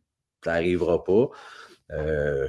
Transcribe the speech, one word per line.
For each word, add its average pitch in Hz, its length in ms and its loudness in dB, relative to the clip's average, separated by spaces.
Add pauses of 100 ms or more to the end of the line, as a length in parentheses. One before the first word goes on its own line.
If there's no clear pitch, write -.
(460)
ça 82 80 0
arrivera 85 500 2
pas. 110 260 4 (600)
Euh, 73 600 -2